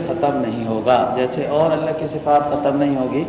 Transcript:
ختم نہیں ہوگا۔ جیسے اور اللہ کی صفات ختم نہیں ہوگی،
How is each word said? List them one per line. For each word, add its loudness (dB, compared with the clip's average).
ختم 0
نہیں -2
ہوگا۔ 2
جیسے -2
اور 2
اللہ 0
کی -4
صفات 2
ختم 0
نہیں 2
ہوگی، 0